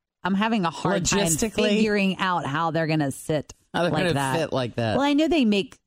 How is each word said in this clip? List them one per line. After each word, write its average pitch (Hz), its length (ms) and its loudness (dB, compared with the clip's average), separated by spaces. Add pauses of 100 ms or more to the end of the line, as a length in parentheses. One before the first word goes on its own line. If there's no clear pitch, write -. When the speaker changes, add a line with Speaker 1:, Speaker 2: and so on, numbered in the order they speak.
(240)
Speaker 1:
I'm 190 120 0
having 214 300 0
a 165 40 0
hard 180 360 -2
time 196 160 2
Speaker 2:
Logistically? 208 480 0
Speaker 1:
figuring 208 500 2
out 175 260 0
how 156 260 -2
they're 160 160 0
gonna 151 240 0
sit - 420 -6 (200)
Speaker 2:
How 170 100 0
they're 170 80 0
Speaker 1:
like 156 120 0
Speaker 2:
gonna 170 120 0
Speaker 1:
that. 135 240 0
Speaker 2:
fit 147 140 -4
like 123 220 -4
that. 113 220 0
Speaker 1:
Well, 269 80 2
I 294 80 2
know 302 160 2
they 285 160 2
make 202 420 0